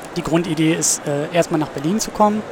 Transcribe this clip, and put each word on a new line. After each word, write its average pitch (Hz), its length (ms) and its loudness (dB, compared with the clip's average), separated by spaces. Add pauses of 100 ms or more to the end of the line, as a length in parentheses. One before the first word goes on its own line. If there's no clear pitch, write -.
(160)
die 175 80 -2
Grundidee 160 500 2
ist, 165 340 0
äh, 147 280 -2
erstmal 170 240 2
nach 147 100 0
Berlin 165 300 -2
zu - 100 -4
kommen. 214 320 2 (100)